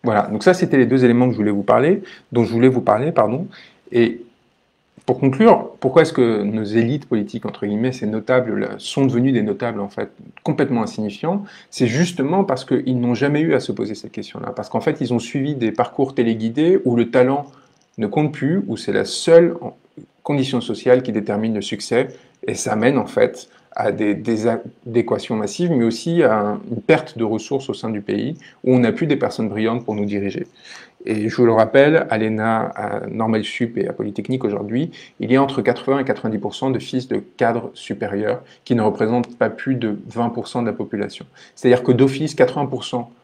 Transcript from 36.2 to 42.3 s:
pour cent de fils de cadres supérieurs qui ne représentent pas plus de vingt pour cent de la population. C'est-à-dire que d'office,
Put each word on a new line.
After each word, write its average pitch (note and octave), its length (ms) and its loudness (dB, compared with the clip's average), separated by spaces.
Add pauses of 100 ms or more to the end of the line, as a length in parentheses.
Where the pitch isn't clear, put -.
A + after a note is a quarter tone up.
pour G2+ 160 -6
cent C3+ 160 -4
de A#2 80 -2
fils B2+ 280 -6
de - 160 -4 (140)
cadres A#2 360 0
supérieurs G2+ 680 -4 (240)
qui B2+ 100 0
ne A#2 60 2
représentent A2+ 560 0
pas A2+ 120 0
plus C3 260 -4
de G#2+ 220 -4 (100)
vingt A#2 200 -4
pour A#2 220 -8
cent B2 120 -4
de A2+ 60 -2
la G#2 60 -4
population. G2+ 520 -8 (300)
C'est-à-dire B2 280 4
que C3 100 4
d'office, C3+ 420 2